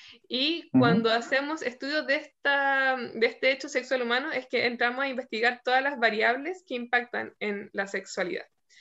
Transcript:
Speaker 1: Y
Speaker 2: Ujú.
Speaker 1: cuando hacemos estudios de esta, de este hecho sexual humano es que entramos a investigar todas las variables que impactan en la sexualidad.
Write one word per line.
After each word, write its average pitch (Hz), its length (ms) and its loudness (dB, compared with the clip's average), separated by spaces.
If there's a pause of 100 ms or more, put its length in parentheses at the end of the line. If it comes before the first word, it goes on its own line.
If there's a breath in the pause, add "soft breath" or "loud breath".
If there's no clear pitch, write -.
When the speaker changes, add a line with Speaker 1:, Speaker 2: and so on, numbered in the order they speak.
(280 loud breath)
Speaker 1:
Y 285 460 -2
Speaker 2:
Ujú. 262 60 6
Speaker 1:
cuando 226 320 6
hacemos 277 500 0
estudios 269 460 -4
de 277 80 2
esta, 277 800 0
de 233 300 0
este 262 240 2
hecho 277 180 -4
sexual 254 320 0
humano 247 300 0
es 254 160 -6
que - 180 0
entramos 247 380 0
a 277 60 -2
investigar 240 540 -2
todas 262 200 2
las 285 160 -2
variables 233 680 0
que 262 80 -6
impactan 240 640 -4
en 208 340 -6
la 202 120 -4
sexualidad. 196 600 -6 (360 loud breath)